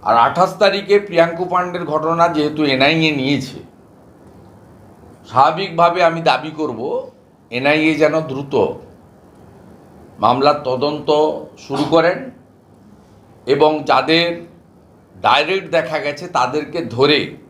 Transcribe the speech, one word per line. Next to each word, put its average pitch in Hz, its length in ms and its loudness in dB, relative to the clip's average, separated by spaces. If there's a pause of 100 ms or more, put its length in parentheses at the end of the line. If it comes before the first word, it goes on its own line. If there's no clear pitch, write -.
আর 107 80 2 (120)
আঠাশ 165 240 0 (120)
তারিখে 196 340 2 (100)
প্রিয়াঙ্কু 170 460 0
পাণ্ডের 175 400 -2
ঘটনা 165 320 0 (120)
যেহেতু 151 240 -2 (140)
এনআইএ 156 360 2 (100)
নিয়েছে, 135 380 -4 (1700)
স্বাভাবিকভাবে 170 800 2
আমি 165 120 -2 (100)
দাবি 156 300 -2
করব 123 200 -6 (720)
এনআইএ 151 420 2 (100)
যেন 151 120 2 (160)
দ্রুত 139 240 -8 (1700)
মামলার 135 360 2 (100)
তদন্ত 143 400 -4 (560)
শুরু 143 200 -4 (100)
করেন 165 240 2 (1400)
এবং 151 160 4 (200)
যাদের 156 380 2 (960)
ডাইরেক্ট 156 420 0 (100)
দেখা 156 300 -2
গেছে 147 180 -8 (140)
তাদেরকে 143 400 -4 (180)
ধরে 143 220 2 (320)